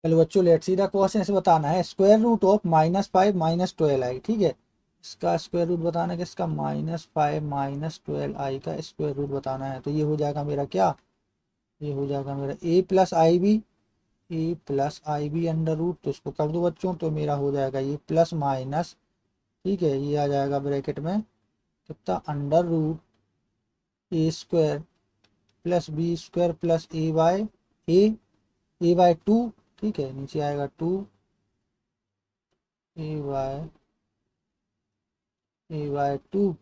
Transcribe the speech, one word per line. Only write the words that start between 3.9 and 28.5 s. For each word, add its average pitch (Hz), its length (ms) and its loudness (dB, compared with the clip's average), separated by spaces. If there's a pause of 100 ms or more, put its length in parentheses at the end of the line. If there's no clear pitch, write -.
i, 127 220 -4
ठीक 220 140 -2
है, 160 140 2 (500)
इसका 170 340 -4
square 170 300 -2
root 175 120 -2
बताना 170 320 -2
है, 170 60 -6
किसका, 175 300 -6
माइनस 151 680 -6
फ़ाइव 151 320 0
माइनस 143 600 -6
ट्वेल्व 143 320 -6
आई 135 200 -6
का 156 220 -8
square 151 360 -6
root 143 140 -6
बताना 135 360 -6
है। 131 140 -8
तो 143 100 -8
ये 151 120 -2
हो 151 140 0
जाएगा 147 280 -2
मेरा 143 220 -4
क्या, 180 280 0 (840)
ये 147 120 -6
हो 139 140 -4
जाएगा 139 280 -4
मेरा 139 200 -6
a 175 300 2
plus 185 320 2
I 165 220 6
B, 208 160 4 (760)
a 160 120 -4 (240)
plus 139 340 -2 (100)
I 147 200 -2
B 165 180 -2
under 160 280 0
root, 170 200 -4
तो - 140 -6
इसको - 220 -8
कर 151 180 -2
दो 170 120 -2
बच्चों, 175 320 -2
तो 160 180 -4
मेरा 151 240 -2
हो 139 160 -2
जाएगा 135 280 -2
ये 139 160 -4 (120)
plus 165 280 2
minus, 139 600 -4 (680)
ठीक 185 180 -2
है, 139 160 2
ये 143 180 -2
आ 147 100 0
जाएगा 139 340 0
bracket 139 400 -4
में 180 200 -2
कितना, - 1040 -10
under 147 400 0
root 160 300 0 (1160)
ए 160 200 0
square 151 460 0 (840)
plus 170 260 0
B 170 280 -2
square 175 360 -2
plus 165 340 0
a 160 240 -2
by 160 220 4 (540)
a, 175 120 6 (800)